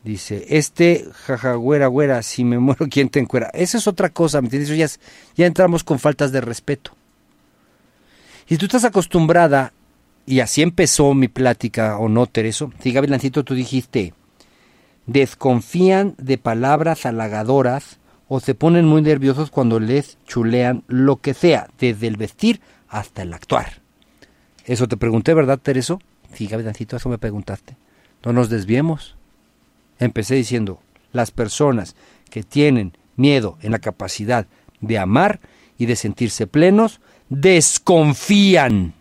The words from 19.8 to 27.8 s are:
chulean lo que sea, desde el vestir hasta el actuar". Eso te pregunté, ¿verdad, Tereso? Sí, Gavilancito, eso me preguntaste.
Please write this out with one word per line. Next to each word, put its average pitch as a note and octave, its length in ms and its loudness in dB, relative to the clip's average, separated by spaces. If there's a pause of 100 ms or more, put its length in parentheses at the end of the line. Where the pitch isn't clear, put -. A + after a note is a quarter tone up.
chulean B2 600 -2
lo C3 300 2
que C3+ 160 -6
sea, D#3+ 340 2 (120)
desde A#2 280 -2
el G#2+ 80 -4
vestir G#3 460 -2 (260)
hasta G#2 360 -12
el E2+ 100 -12
actuar". - 480 -6 (840)
Eso A#2+ 240 -2
te A2 80 -4
pregunté, A2+ 380 0
¿verdad, C#3 260 2
Tereso? C#3+ 400 -4 (340)
Sí, G#2+ 140 -10
Gavilancito, A2 480 -8
eso B2 140 -6
me A#2 80 -4
preguntaste. G2+ 580 -10 (480)